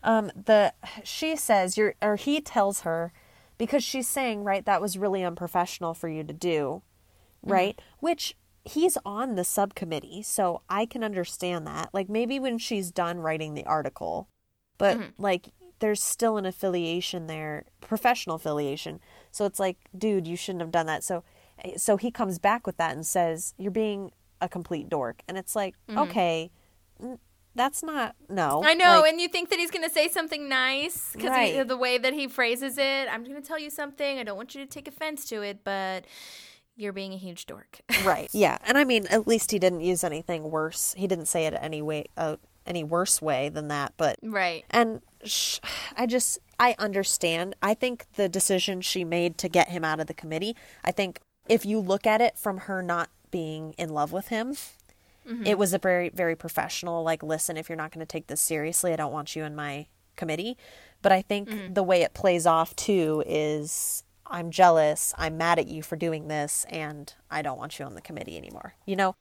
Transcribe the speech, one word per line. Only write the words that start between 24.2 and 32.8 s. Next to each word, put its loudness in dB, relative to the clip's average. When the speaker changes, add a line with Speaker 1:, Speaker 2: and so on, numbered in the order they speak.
Speaker 1:
a -2
complete -6
dork." -2
And -6
it's -6
like, -2
Speaker 2:
Mm-hmm. -2
Speaker 1:
okay, 2
n-, -12
that's 0
not, -4
no. 2
Speaker 2:
I 6
know, 10
Speaker 1:
Like 8
Speaker 2:
and -2
you 0
think -4
that 2
he's 0
gonna -2
say 4
something -4
nice 0
'cause -8
he, 0
Speaker 1:
Right. 0
Speaker 2:
the 0
way 2
that 2
he -2
phrases -2
it. 0